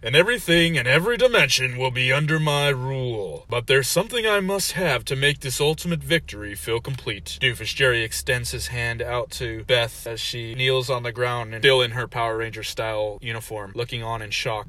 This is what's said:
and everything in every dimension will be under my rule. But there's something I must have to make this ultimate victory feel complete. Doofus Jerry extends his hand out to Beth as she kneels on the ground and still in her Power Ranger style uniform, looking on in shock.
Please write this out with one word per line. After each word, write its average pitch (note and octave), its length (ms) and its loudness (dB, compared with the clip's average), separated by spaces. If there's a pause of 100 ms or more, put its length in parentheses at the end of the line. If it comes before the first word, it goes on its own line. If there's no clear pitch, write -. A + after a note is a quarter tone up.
and A#2 120 -2
everything E3+ 600 4
in A#2+ 100 0
every E3+ 300 4
dimension D3+ 600 4
will B2+ 140 0
be B2+ 220 0
under D3+ 260 2
my C#3+ 300 2
rule. B2+ 800 -2
But A#2 180 -2
there's C3 220 4
something A3+ 380 0
I G#3 140 4
must F#3+ 320 -2
have C#3 340 0
to C#3 100 -2
make C#3+ 240 2
this C3 200 -4
ultimate D#3 420 0
victory G#2 520 -2
feel A2+ 260 -2
complete. A#2+ 600 -8
Doofus A2+ 340 -2
Jerry B2 280 4
extends A#2+ 500 -2
his A#2+ 160 -6
hand A#2 340 -4
out A#2+ 300 -2
to A2+ 320 -6
Beth A#2 420 2
as A2+ 140 -6
she A#2 340 -6
kneels C3 340 2
on B2 140 0
the A#2+ 100 -6
ground A#2+ 400 -2
and A2+ 100 -6
still C3 200 8
in A#2 100 0
her A#2 140 -4
Power A#2 300 -2
Ranger A2 260 -4
style G#2+ 580 -4
uniform, A2 540 -8
looking A#2+ 280 -6
on A2+ 200 -6
in G#2 80 -10
shock. G#2+ 380 -4